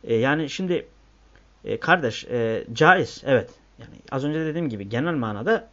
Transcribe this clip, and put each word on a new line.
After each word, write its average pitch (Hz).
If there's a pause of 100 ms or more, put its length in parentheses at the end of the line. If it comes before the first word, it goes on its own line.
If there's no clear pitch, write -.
E, 117
yani 139
şimdi, 175 (760)
e, 104
kardeş, 160
e, 113 (100)
caiz, 160
evet. 127 (300)
Yani - (160)
az 135
önce 156
dediğim 156
gibi 101
genel 139
manada 127